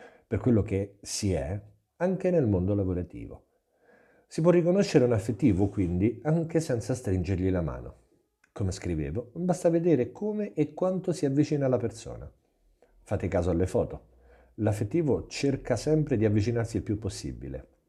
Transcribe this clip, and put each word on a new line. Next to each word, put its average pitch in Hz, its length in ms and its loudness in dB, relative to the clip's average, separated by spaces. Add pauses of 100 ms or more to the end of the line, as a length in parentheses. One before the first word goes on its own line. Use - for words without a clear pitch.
(240)
per 104 140 -4
quello 113 240 4
che 98 380 -4
si - 320 -4
è 85 280 -2 (360)
anche 185 340 0
nel 160 160 4
mondo 101 300 2
lavorativo. 90 680 -4 (840)
Si - 120 -6
può 170 120 6
riconoscere 175 520 4
un 120 80 2
affettivo 104 560 2
quindi 92 540 0
anche 165 380 0
senza 127 340 -2
stringergli 92 560 0
la 90 120 0
mano. 62 340 -8 (560)
Come 98 180 -2
scrivevo, 82 640 -4
basta 175 340 0
vedere 165 440 2
come 208 400 -6
e 151 220 -2
quanto 185 380 -2
si - 140 -2
avvicina 143 400 0
alla 127 120 2
persona. 117 540 -8 (680)
Fate 101 240 -4
caso 87 240 0
alle 82 160 2
foto. - 440 -4 (460)
L'affettivo 107 720 0
cerca 139 480 -2
sempre 147 420 0
di 110 80 4
avvicinarsi 110 500 0
il - 60 0
più 104 160 -2
possibile. 65 680 -10 (200)